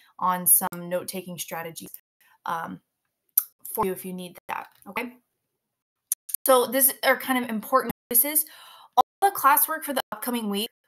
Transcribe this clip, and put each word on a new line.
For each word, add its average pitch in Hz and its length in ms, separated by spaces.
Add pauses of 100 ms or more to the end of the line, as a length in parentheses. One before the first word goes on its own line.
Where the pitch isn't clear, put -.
(200)
on 180 280
some 175 420
note-taking 180 480
strategies, 165 520 (560)
um, 170 340 (920)
for 220 120
you 190 60
if 185 140
you 185 80
need 180 240 (100)
that, - 200 (200)
okay? 240 260 (1300)
So 247 220
this 262 260 (100)
are 262 140
kind 254 260
of 240 60
important 233 420 (180)
notices. 294 360 (500)
All 247 80 (180)
the 392 140
classwork 294 480
for 285 100
the 254 80 (100)
upcoming 233 380
week 202 200 (180)